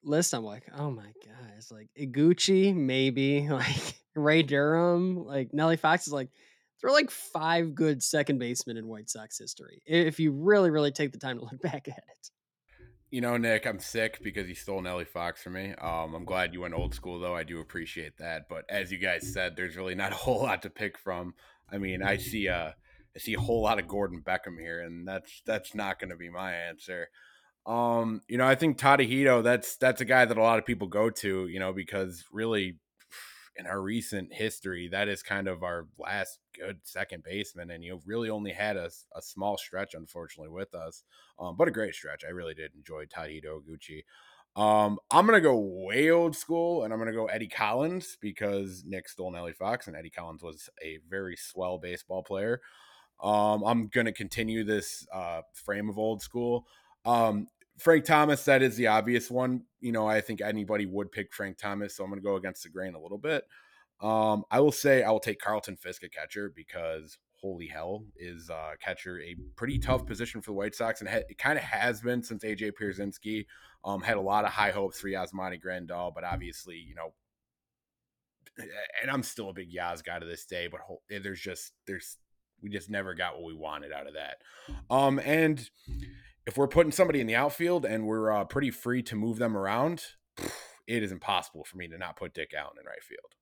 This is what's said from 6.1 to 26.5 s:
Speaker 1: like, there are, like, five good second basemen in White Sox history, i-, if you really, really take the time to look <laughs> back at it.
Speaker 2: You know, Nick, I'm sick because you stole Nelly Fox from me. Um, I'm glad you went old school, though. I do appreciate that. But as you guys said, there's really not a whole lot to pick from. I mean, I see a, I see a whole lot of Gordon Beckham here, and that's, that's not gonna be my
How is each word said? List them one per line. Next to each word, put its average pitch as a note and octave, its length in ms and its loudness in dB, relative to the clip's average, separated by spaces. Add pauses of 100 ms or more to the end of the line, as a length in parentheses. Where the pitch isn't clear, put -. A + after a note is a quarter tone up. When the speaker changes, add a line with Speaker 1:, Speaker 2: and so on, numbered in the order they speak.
Speaker 1:
like, C3+ 180 -2 (500)
there A3+ 80 0
are, C4+ 60 6
like, D4 160 6
five E3 640 2
good D3 280 4
second D3 360 2
basemen A#2+ 380 -4
in A2+ 100 -8
White A2 240 -12
Sox A2 260 -10
history, - 500 -14
i-, D#3 60 0
if E3 280 4
you D#3 120 4
really, F3+ 380 6
really D3 220 4
take C#3 200 0
the - 60 -14
time B2+ 200 -6
to - 60 -10
look C3 160 -12
<laughs> - 0 -
back D3 280 -6
at - 200 -14
it. - 220 -20 (800)
Speaker 2:
You B2+ 120 -4
know, A#2+ 140 2
Nick, A#2 300 2
I'm G2+ 140 -4
sick A2 420 -2
because F#2+ 260 -6
you F2+ 60 -10
stole G2 280 -6
Nelly F2+ 240 -4
Fox E2+ 360 -6
from F2+ 120 -10
me. F#2+ 260 -8
Um, E2 340 -4
I'm E2+ 120 -10
glad F2+ 260 0
you F2+ 80 -8
went F2 140 -6
old F2 200 -2
school, F2 240 -8
though. F2 160 -4
I E2+ 80 -4
do E2 180 -8
appreciate E2 580 -10
that. D#2+ 320 -8
But D#2+ 180 -10
as F#2+ 240 -2
you F#2 60 -6
guys F2+ 340 0
said, F2+ 240 -2
there's F2+ 200 -6
really F#2 180 -4
not F#2+ 180 -2
a - 40 -6
whole A#2+ 260 0
lot G#2 200 0
to F#2+ 80 -8
pick - 280 -6
from. F2+ 360 -6 (380)
I G2+ 60 -4
mean, F#2+ 240 -2
I G2 160 2
see G#2 300 -2
a, E2+ 280 -2 (400)
I - 20 -16
see - 140 -4
a G2+ 80 -2
whole A2+ 220 2
lot G#2+ 160 4
of F2 100 -4
Gordon F#2+ 320 -4
Beckham F2+ 400 -4
here, E2+ 220 -8
and E2+ 260 -10
that's, F#2+ 380 -10
that's G#2+ 280 -2
not G2+ 240 -4
gonna F2+ 180 -8
be F2 120 -14
my F2+ 260 -6